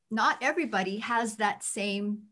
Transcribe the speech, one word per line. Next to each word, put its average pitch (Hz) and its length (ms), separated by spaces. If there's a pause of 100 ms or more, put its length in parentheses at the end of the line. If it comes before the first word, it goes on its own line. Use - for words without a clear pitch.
(120)
not 240 300
everybody 220 560
has 226 400
that 208 260
same 208 680